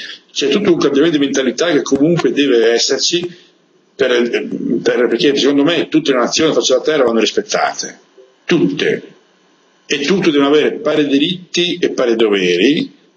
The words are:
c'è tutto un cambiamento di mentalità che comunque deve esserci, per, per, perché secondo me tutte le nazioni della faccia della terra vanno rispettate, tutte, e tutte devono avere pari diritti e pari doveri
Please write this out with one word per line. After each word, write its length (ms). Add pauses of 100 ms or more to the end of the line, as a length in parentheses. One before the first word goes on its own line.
(320)
c'è 160
tutto 240
un 60
cambiamento 400
di 60
mentalità 480
che 100
comunque 500
deve 380
esserci, 500 (760)
per, 360 (500)
per, 280
perché 280
secondo 280
me 240
tutte 240
le 60
nazioni 320
della 100
faccia 140
della 120
terra 180
vanno 160
rispettate, 760 (460)
tutte, 680 (760)
e 140
tutte 300
devono 180
avere 260
pari 340
diritti 720
e 100
pari 240
doveri 800 (220)